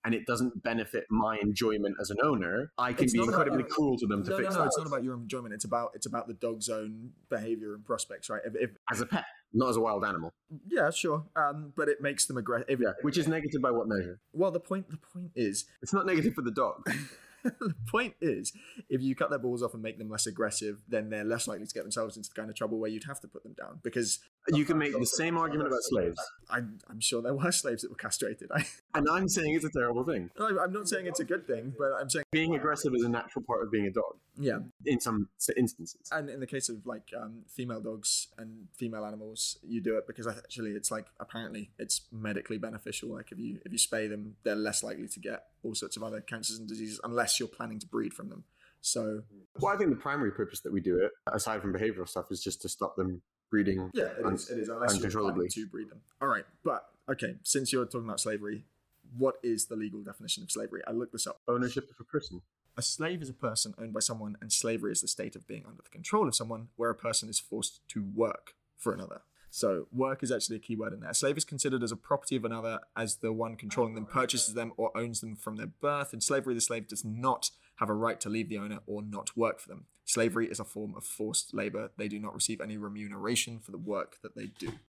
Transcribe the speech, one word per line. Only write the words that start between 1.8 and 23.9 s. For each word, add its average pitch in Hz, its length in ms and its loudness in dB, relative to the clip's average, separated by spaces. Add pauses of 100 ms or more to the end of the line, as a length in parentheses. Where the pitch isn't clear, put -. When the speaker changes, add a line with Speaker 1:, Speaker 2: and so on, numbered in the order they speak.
Speaker 1:
as 98 100 -2
an 101 120 0
owner, 120 560 2
I 123 140 2
can 135 140 6
Speaker 2:
It's 123 60 6
Speaker 1:
be 117 60 6
Speaker 2:
not 117 100 6
about 117 120 4
Speaker 1:
incredibly 135 240 4
Speaker 2:
your - 40 -6
Speaker 1:
cruel 139 300 4
to 120 80 0
them 101 180 2
to 90 60 -2
Speaker 2:
No, 95 60 4
Speaker 1:
fix - 140 2
Speaker 2:
no, 190 40 0
no, 175 60 4
Speaker 1:
that. 156 80 6
Speaker 2:
it's 131 100 2
not 156 80 -2
about 139 160 0
your 127 120 -2
enjoyment. 120 380 -6
It's 104 120 -6
about, 117 320 0
it's - 100 -6
about 113 220 -4
the 117 60 -6
dog's 113 360 -2
own 110 400 -4 (180)
behavior 110 460 -2
and 107 100 -12
prospects, - 460 -4
right? 107 160 -2
If, 110 80 -6
if 117 160 2 (200)
Speaker 1:
As 113 100 2
a 120 60 2
pet, - 180 0 (280)
not 123 180 6
as 110 60 4
a 113 40 6
wild 107 240 4
animal. 85 280 -2 (360)
Speaker 2:
Yeah, 208 220 6
sure. 160 340 0 (100)
Um, 147 420 0
but 151 120 4
it 143 120 4
makes 139 260 2
them 135 100 -4
aggressive. 120 440 0
Speaker 1:
Yeah, 107 120 4 (100)
which 143 160 4
is 156 80 4
negative 151 340 2
by 127 120 4
what 117 160 4
measure? 95 320 0 (120)
Speaker 2:
Well, 185 200 4
the 170 80 0
point, 190 300 -4
the 160 60 -6
point 180 380 -12
is 104 300 0 (180)
Speaker 1:
It's 123 100 -2
not 190 140 4
negative 175 280 4
for 147 80 -2
the 120 100 0
dog. 110 420 0
Speaker 2:
<laughs> - 20 0 (480)
The 233 300 0 (140)
point 226 320 0
is, 139 320 0 (360)
if 135 120 2
you 135 140 2
cut - 160 2
their 143 80 0
balls 123 240 0
off 117 100 0
and 113 80 -8
make 113 180 -6
them 107 120 -8
less 104 160 0
aggressive, 104 600 -2
then 110 220 0
they're 107 120 -2
less 113 240 2
likely 104 180 -6
to - 80 -10
get - 120 -4
themselves 110 320 -2
into 107 120 -10
the - 60 -18
kind 110 160 -6
of 107 60 -10
trouble 110 240 0
where 110 100 0
you'd 110 140 -6
have 143 160 -8
to - 80 -16
put - 160 -14
them - 80 -16
down. - 320 -12
Because 117 340 2 (300)